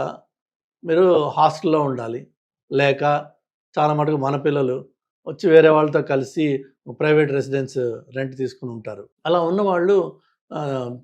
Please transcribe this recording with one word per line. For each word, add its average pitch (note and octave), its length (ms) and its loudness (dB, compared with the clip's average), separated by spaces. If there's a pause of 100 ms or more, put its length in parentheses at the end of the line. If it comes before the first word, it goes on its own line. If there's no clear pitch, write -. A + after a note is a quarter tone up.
(840)
మీరు E3 440 2
హాస్టల్లో D3+ 540 0
ఉండాలి, A#2+ 440 -6 (460)
లేక C#3 300 0 (760)
చాలా D3+ 160 2
మటుకు D3+ 220 0
మన C#3 200 -2
పిల్లలు C3+ 520 -2 (380)
వచ్చి D#3+ 240 -2
వేరే D#3+ 180 10
వాళ్ళతో D3+ 340 2
కలిసి C#3 640 -4 (260)
ప్రైవేట్ D3+ 420 2
రెసిడెన్స్ C3+ 460 -4 (380)
రెంట్ C3 200 -8
తీసుకుని B2+ 360 -8
ఉంటారు. G#2+ 360 -14 (180)
అలా F3 140 2
ఉన్నవాళ్ళు, F3+ 800 0 (320)
ఆ, C#3 360 -6 (160)